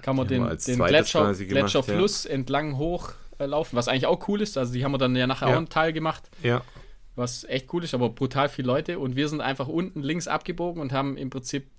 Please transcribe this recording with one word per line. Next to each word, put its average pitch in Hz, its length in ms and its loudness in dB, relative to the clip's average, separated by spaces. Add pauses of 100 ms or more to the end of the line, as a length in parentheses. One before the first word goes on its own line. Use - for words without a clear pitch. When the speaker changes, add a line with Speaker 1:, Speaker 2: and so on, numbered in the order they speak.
Speaker 1:
Kann 135 140 0
man 131 120 2
Speaker 2:
Die 131 60 0
haben 123 80 2
Speaker 1:
den, - 60 2
Speaker 2:
wir - 20 -2
als - 140 -4
Speaker 1:
den 123 120 0
Speaker 2:
zweites 87 140 4
Speaker 1:
Gletscher, 156 300 6
Speaker 2:
quasi 101 260 2
gemacht, 101 140 4 (120)
Speaker 1:
Gletscherfluss 165 520 2
Speaker 2:
ja. - 60 -8
Speaker 1:
entlang 139 460 -2
hoch, 165 360 -4 (260)
äh, 143 80 -2
laufen, 147 300 -2
was 120 120 2
eigentlich 127 180 2
auch 175 220 0
cool 208 140 0
ist. 208 160 -2
Also 123 160 0
die 123 100 -2
haben 143 80 0
wir 139 60 0
dann 127 180 2
ja 127 100 2
nachher 127 220 0
Speaker 2:
Ja. 127 60 6
Speaker 1:
auch 127 40 4
einen 165 100 -2
Teil 160 240 2
gemacht, 160 360 -4 (140)
Speaker 2:
Ja. 120 200 2 (520)
Speaker 1:
was 123 300 -4
echt - 280 -4
cool 170 120 -2
ist, 160 100 -4
aber 123 160 2
brutal 135 380 0
viele 131 180 -4
Leute. 151 320 0
Und 131 160 -4
wir 143 140 2
sind 151 120 -4
einfach 131 280 -2
unten 165 340 -2
links 160 240 -2
abgebogen 170 560 -4
und 131 100 -4
haben 135 240 0
im 139 140 -6
Prinzip 131 380 -6 (100)